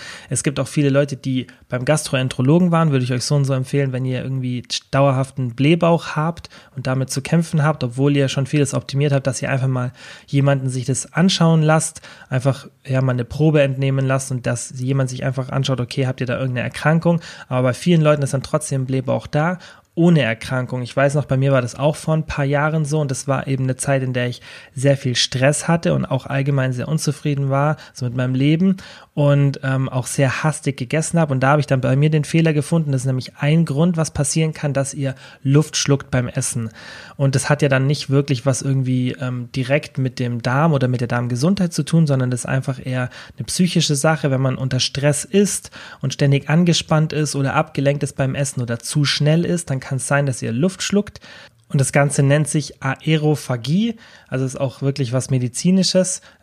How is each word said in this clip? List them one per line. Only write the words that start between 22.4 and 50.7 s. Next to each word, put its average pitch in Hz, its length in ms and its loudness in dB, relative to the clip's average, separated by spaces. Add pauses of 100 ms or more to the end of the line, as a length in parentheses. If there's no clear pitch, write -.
Jahren 151 400 0
so 151 160 0
und 143 100 0
das 135 200 -4
war 135 180 -2
eben 135 160 -2
eine 131 140 -2
Zeit, 135 260 0
in 127 80 -2
der 123 160 -2
ich 123 140 -8 (340)
sehr 135 220 2
viel 123 180 -4
Stress 131 540 0
hatte 170 240 2
und 135 100 0
auch - 220 -4
allgemein 135 480 0
sehr 123 160 -6
unzufrieden 143 600 -2
war, 147 280 2 (160)
so - 100 -10
mit 120 100 -4
meinem 127 220 -2
Leben 160 400 4 (380)
und, 143 500 4
ähm, 135 240 0
auch 127 180 -4
sehr - 380 0
hastig 151 320 -2
gegessen 151 420 -2
habe 147 160 2
und 131 60 0
da 131 120 4
habe 151 100 4
ich - 60 -4
dann 135 120 2
bei 127 160 0
mir 147 140 4
den 156 160 0
Fehler 165 260 2
gefunden, 147 400 0
das 127 120 0
ist 131 40 -4
nämlich 131 300 -4
ein 156 260 2
Grund, 160 320 2
was 160 160 -2
passieren 156 420 0
kann, 143 200 -4
dass 135 200 -2
ihr 135 220 -4 (280)
Luft 143 340 4
schluckt - 340 0
beim 127 160 0
Essen 120 440 -4 (440)
und 139 180 2
das - 160 0
hat 143 120 2
ja 147 80 4
dann 131 180 2
nicht 143 220 -2
wirklich 139 360 0
was 135 160 0
irgendwie, 127 520 0
ähm, 123 420 -6
direkt 135 420 -2
mit 131 220 -2
dem 120 220 -4
Darm 139 320 2
oder 127 160 2
mit 123 100 -2
der 123 80 -2
Darmgesundheit 123 640 0
zu 151 120 -2
tun, 165 220 4
sondern 131 260 2
das 123 100 -2
ist - 60 -8
einfach 131 380 -4
eher 127 240 -4 (280)
eine 117 80 -8
psychische 170 500 0
Sache, 151 340 2
wenn 131 120 0
man 131 160 0
unter 131 240 -2
Stress 143 420 0
ist - 480 0 (300)
und 135 100 -2
ständig 139 380 2
angespannt 160 640 2
ist 147 200 -2
oder 135 220 -2
abgelenkt 143 480 0
ist - 140 -6
beim 135 180 0
Essen 135 260 -4
oder 117 180 -4
zu - 260 0
schnell 156 400 2
ist, 175 240 -2
dann 135 160 -2
kann 131 120 -4
es - 100 -6
sein, 143 180 2
dass 131 160 -2
ihr 117 100 -4
Luft 160 300 -2